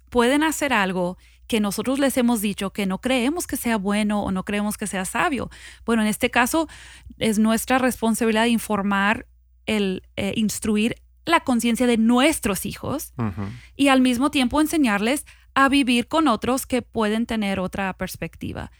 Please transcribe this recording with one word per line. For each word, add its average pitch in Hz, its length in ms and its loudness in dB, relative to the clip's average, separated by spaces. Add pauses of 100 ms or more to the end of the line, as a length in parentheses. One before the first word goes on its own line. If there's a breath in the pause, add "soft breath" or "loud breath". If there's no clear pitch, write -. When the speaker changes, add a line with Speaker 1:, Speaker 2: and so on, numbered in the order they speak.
(100)
Speaker 1:
pueden 247 320 2
hacer 294 300 0
algo 185 460 0 (280 soft breath)
que 214 140 0
nosotros 214 380 -2
les 277 180 2
hemos 240 240 2
dicho 196 320 -4
que 202 140 -4
no 190 140 -4
creemos 262 460 -2
que 285 100 -6
sea 233 200 -2
bueno 208 460 0
o - 100 -2
no 185 120 -4
creemos 208 320 -4
que 214 100 -8
sea 190 180 -4
sabio. 247 440 -2 (360 loud breath)
Bueno, 226 180 2
en 214 60 2
este 240 220 0
caso 302 380 2 (500 loud breath)
es 214 200 0
nuestra 220 400 2
responsabilidad 226 680 2
informar, 202 800 0 (400)
el, 202 360 -2 (140)
eh, 196 200 -4
instruir 214 600 0 (280)
la 320 160 2
conciencia 240 480 0
de 240 100 4
nuestros 233 680 2
hijos - 520 -8
Speaker 2:
Ujú. 107 240 -4 (340 loud breath)
Speaker 1:
y 277 120 2
al 269 120 6
mismo 254 300 2
tiempo 269 300 0
enseñarles 262 640 0 (300 soft breath)
a 269 140 4
vivir 247 380 2
con 311 220 2
otros 240 380 0
que 165 160 -2
pueden 220 440 -2
tener 202 320 -2
otra 190 360 -4
perspectiva. - 840 -10